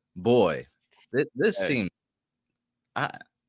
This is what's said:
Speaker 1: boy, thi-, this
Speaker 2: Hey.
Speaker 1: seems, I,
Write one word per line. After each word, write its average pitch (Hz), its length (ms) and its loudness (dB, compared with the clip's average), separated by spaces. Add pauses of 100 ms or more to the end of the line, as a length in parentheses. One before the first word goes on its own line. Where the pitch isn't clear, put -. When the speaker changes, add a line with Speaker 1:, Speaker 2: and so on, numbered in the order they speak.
(160)
Speaker 1:
boy, 90 520 2 (460)
thi-, 143 120 0 (100)
this 196 240 0
Speaker 2:
Hey. 190 80 -2
Speaker 1:
seems, 117 220 -2 (1040)
I, 135 140 -4 (400)